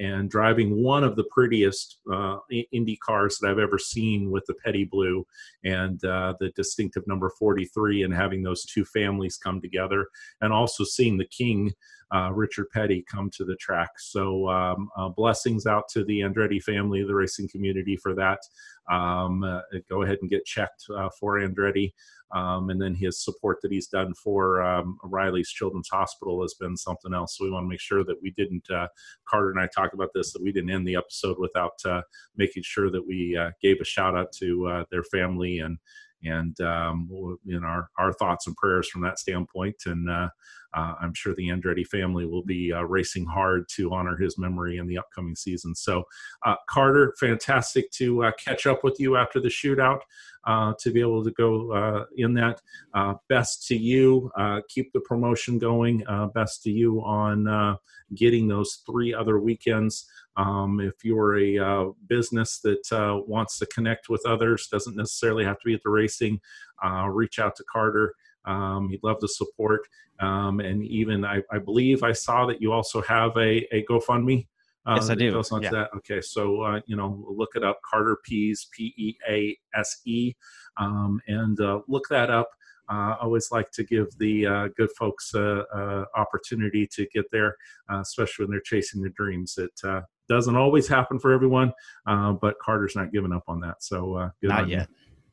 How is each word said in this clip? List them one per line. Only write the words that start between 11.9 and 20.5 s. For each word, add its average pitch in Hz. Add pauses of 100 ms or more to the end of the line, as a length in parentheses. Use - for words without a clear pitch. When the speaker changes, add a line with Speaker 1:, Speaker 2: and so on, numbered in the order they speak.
Speaker 1:
uh, 92
Richard 101
Petty, 101
come 101
to 95
the 92
track. 85
So, 95
um, 92
uh, 95
blessings 110
out 107
to 107
the 104
Andretti 101
family, 101
the 101
racing 98
community 95
for 92
that. 95 (500)
Um, 90
uh, 92 (280)
go 95
ahead 98
and 90
get 98
checked, - (120)